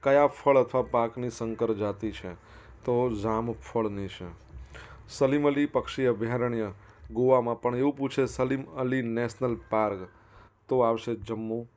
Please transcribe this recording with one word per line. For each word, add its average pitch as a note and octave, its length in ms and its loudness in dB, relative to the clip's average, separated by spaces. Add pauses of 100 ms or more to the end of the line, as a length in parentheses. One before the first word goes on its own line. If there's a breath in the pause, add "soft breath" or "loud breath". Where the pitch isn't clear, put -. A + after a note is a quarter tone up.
કયા C#3+ 240 6
ફળ C#3 300 4
અથવા B2+ 260 2
પાકની A#2+ 480 -2
સંકર A2+ 440 -4
જાતિ G2+ 380 -4
છે? F2+ 220 -12 (500 loud breath)
તો B2 260 2
જામફળની A2 960 -4
છે. - 160 -14 (840 loud breath)
સલીમ C#3+ 380 2
અલી C#3+ 200 2
પક્ષી C3 400 -2
અભયારણ્ય A#2 680 -2 (380 soft breath)
ગોવામાં, A#2+ 500 2
પણ A#2+ 160 0
એવું C#3 200 2
પૂછે C3+ 300 0
સલીમ C3 360 -2
અલી C3 400 -2
નેશનલ A#2 540 -2 (140)
પાર્ક, G#2 380 0 (600 soft breath)
તો C3 100 2
આવશે A2+ 360 2
જમ્મુ A2 520 -6 (100)